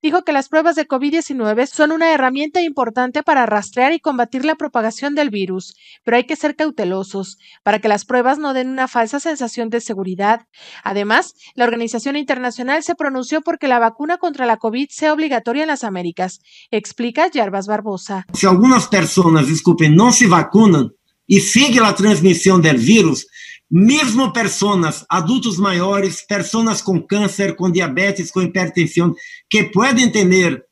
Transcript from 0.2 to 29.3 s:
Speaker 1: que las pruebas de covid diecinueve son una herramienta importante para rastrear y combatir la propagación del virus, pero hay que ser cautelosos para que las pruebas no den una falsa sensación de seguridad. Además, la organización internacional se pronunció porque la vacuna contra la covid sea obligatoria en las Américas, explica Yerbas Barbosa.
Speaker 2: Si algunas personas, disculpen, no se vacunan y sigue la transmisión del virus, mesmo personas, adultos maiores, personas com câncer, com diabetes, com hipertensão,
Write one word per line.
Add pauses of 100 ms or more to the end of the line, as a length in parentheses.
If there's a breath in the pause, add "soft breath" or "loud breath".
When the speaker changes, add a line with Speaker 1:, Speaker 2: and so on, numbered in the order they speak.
Speaker 1:
que
las
pruebas
de
covid
diecinueve
son
una
herramienta
importante
para
rastrear
y
combatir
la
propagación
del
virus, (260 soft breath)
pero
hay
que
ser
cautelosos (240 soft breath)
para
que
las
pruebas
no
den
una
falsa
sensación
de
seguridad. (340 loud breath)
Además, (200 soft breath)
la
organización
internacional
se
pronunció
porque
la
vacuna
contra
la
covid
sea
obligatoria
en
las
Américas, (320 soft breath)
explica
Yerbas
Barbosa.
Speaker 2:
Si
algunas
personas,
disculpen,
no
se
vacunan (380)
y
sigue
la
transmisión
del
virus, (420 loud breath)
mesmo
personas,
adultos
maiores,
personas
com
câncer,
com
diabetes,
com
hipertensão, (340 loud breath)